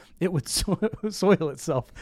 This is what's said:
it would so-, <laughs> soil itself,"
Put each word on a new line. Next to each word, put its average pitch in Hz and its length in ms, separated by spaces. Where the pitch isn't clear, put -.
it 175 120
would 151 160
so-, - 320
<laughs> 214 160
soil 180 400
itself," 135 520